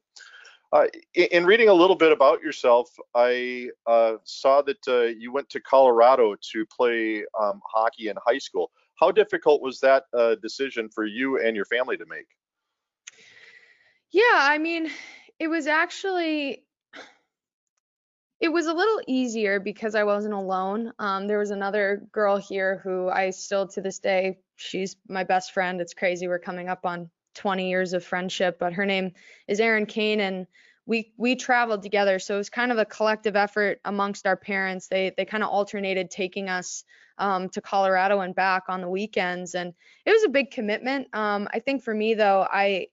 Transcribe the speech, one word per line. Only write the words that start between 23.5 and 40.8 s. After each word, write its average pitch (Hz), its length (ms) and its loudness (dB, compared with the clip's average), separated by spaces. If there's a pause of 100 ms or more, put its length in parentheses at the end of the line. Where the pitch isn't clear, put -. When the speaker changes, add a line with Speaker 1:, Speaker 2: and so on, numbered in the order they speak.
Speaker 2:
to 190 120 -10
this 190 180 -8
day, 190 420 -2 (160)
she's - 400 -8 (120)
my 190 160 -6
best 185 280 0
friend. 185 280 -2
It's 170 140 -10
crazy. 180 340 -2
We're 175 100 -2
coming 180 300 -10
up 185 160 -6
on 175 240 -6 (260)
twenty 185 360 -2
years 185 240 0
of 180 100 -4
friendship, 180 540 -2
but 180 160 -4
her 196 100 -2
name 190 280 -2 (360)
is 202 100 -2
Erin 220 280 2
Kane, 214 340 -2
and 190 260 -4 (380)
we, 220 320 -4
we 247 180 0
traveled 240 480 0
together. 202 360 2
So 202 160 -6
it 202 40 -2
was 202 120 -8
kind 247 200 -2
of 233 60 -2
a 220 80 2
collective 214 520 -2
effort 202 500 0
amongst 202 400 -4
our 190 100 2
parents. 190 520 -6
They, 190 280 -2
they 196 80 -2
kinda 214 220 -4
alternated 190 640 -4
taking 196 400 -8
us, 180 340 -8 (320)
um, 190 340 -2
to 214 100 -10
Colorado 196 600 2
and 185 140 -6
back 190 340 0
on 185 120 -4
the 180 80 -8
weekends. 185 680 -4
And 180 180 -6 (320)
it - 60 2
was 440 140 6
a 359 60 4
big 269 200 0
commitment. 247 640 -4